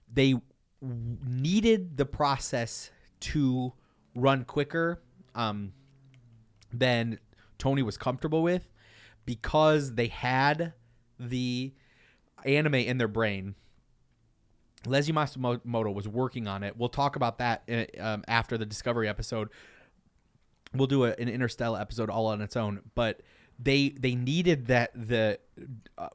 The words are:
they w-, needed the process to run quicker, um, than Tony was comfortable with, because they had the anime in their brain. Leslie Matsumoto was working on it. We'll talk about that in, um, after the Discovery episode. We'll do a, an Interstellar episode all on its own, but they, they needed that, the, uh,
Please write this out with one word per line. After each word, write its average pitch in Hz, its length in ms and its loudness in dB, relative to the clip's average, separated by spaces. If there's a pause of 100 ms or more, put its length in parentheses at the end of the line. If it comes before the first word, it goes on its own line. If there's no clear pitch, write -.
(120)
they 135 200 6
w-, 123 100 2 (840)
needed 175 720 2
the 139 80 2
process 135 840 -2 (300)
to 127 520 0 (440)
run 131 280 2
quicker, 165 560 -2 (340)
um, 104 380 -4 (1000)
than 120 460 2 (400)
Tony 139 240 2
was 110 140 -2
comfortable 156 460 0
with, 175 260 0 (560)
because 151 680 2
they 117 140 0
had 143 640 0 (480)
the 123 520 -4 (720)
anime 143 300 2
in 123 240 2
their 113 100 2
brain. 101 460 0 (1300)
Leslie 143 280 2
Matsumoto 120 800 0
was 101 140 -6
working 120 400 -4
on 98 160 -6
it. 101 120 -8
We'll 117 120 0
talk 139 260 0
about 120 240 -2
that 120 300 0
in, 117 180 -2 (140)
um, 107 260 -4
after 117 320 0
the 110 80 -4
Discovery 110 420 -2
episode. 107 400 -4 (1300)
We'll 135 140 4
do 135 160 4
a, 113 140 4
an 120 100 -2
Interstellar 117 520 -2
episode 110 300 -4
all 110 160 0
on 107 140 -2
its 107 160 -6
own, 104 240 -2 (140)
but 113 260 0 (380)
they, 139 320 4
they 127 240 -2
needed 143 520 2
that, 120 280 4
the, 110 440 0 (600)
uh, 82 160 -10